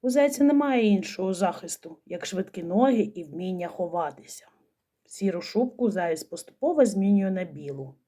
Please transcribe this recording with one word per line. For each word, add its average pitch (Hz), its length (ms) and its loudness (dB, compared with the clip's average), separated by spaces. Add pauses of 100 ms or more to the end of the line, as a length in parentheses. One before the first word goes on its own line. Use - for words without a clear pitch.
У 247 80 0
зайця 277 340 4
немає 285 440 4
іншого 185 460 2
захисту, 170 720 -4
як 175 200 -10
швидкі 190 380 -6
ноги 220 380 4
і 175 220 -4
вміння 175 440 -6
ховатися. 165 800 -8 (580)
Сіру 180 360 -4
шубку 240 500 -2
заєць 170 320 -4
поступово 294 640 0
змінює 196 460 2
на 185 120 -4
білу. 139 520 -12 (120)